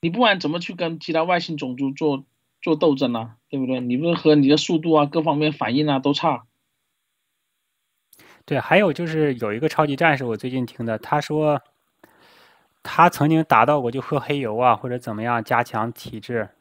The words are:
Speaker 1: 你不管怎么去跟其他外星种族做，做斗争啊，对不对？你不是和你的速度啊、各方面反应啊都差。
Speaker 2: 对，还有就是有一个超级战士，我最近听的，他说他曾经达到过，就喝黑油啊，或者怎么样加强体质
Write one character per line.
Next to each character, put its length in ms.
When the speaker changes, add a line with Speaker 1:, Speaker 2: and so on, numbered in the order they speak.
Speaker 1:
你 80
不 80
管 200
怎 120
么 100
去 140
跟 260
其 140
他 100
外 160
星 160
种 220
族 140
做， 340
做 160
斗 180
争 200
啊， 240
对 100
不 60
对？ 160
你 160
不 120
是 80
和 180
你 140
的 100
速 180
度 160
啊、 140
各 160
方 160
面 120
反 260
应 120
啊 100
都 140
差。 320
Speaker 2:
对， 160
还 160
有 160
就 140
是 300
有 180
一 40
个 80
超 200
级 100
战 220
士， 80
我 100
最 140
近 160
听 180
的， 140
他 200
说 440
他 280
曾 180
经 140
达 240
到 140
过， 100
就 100
喝 200
黑 180
油 180
啊， 200
或 120
者 80
怎 200
么 80
样 180
加 220
强 280
体 280
质 280